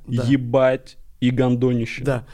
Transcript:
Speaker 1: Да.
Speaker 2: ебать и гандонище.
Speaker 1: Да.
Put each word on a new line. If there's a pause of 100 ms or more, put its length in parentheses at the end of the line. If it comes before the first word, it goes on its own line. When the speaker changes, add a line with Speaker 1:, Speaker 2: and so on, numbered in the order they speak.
Speaker 1:
Да.
Speaker 2:
ебать (220)
и
гандонище.
Speaker 1:
Да.